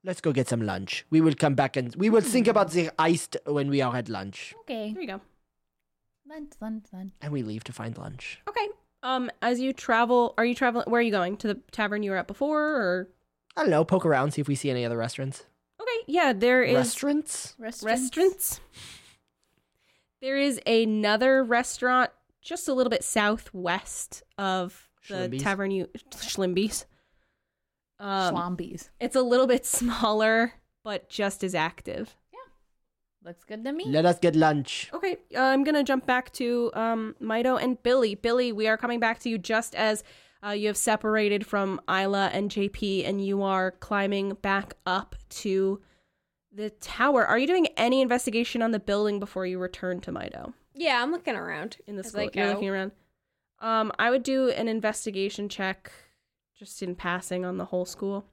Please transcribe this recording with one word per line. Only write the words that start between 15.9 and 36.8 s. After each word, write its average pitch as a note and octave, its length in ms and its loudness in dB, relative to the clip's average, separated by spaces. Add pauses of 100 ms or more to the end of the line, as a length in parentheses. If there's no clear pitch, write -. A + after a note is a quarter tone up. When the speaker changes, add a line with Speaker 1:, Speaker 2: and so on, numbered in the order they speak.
Speaker 3:
yeah, D4 260 2
there B3 300 4
is A#3+ 140 4
Speaker 1:
Restaurants? C#4+ 840 -2
Speaker 2:
Restaurants. A3+ 440 -2 (140)
Speaker 3:
Restaurants. - 440 2 (1600)
There C4+ 160 0
is C#4 300 2
another A3 800 4
restaurant B3 680 2 (300)
just - 280 -8
a C#4 60 2
little B3+ 160 4
bit A3 140 0
southwest G3+ 1160 -2 (160)
of F#3+ 500 -4 (200)
the G3+ 60 -8
Speaker 1:
Schlimbies? F3+ 280 -4
Speaker 3:
tavern G3 280 0
you, F#3+ 180 -2 (240)
Schlimbies. F#3+ 720 -2 (1120)
Um, F#3+ 360 0
Speaker 2:
Schlombies. F3 560 -6 (100)
Speaker 3:
it's A#3+ 160 -2
a B3+ 60 4
little B3 240 4
bit A#3+ 200 2
<laughs> - 140 -2
smaller, A3+ 720 2 (300)
but G#3 240 -8
just G3 340 -2
as F#3 120 -4
active. - 600 -4 (180)
Speaker 2:
Yeah. G4+ 60 -18 (920)
Looks - 140 -20
good A3 200 -12
to C#4 80 -4
me. E4 140 -6
Speaker 1:
Let D3 180 2
us F3 140 4
get E3 180 4
lunch. D#3 560 2
Speaker 3:
Okay, F4 240 -2 (180)
uh, B3 60 0
I'm C4+ 240 4
gonna D4+ 200 4
jump C4 220 0
back B3+ 280 0
to, A#3+ 400 0
um, A3+ 480 -2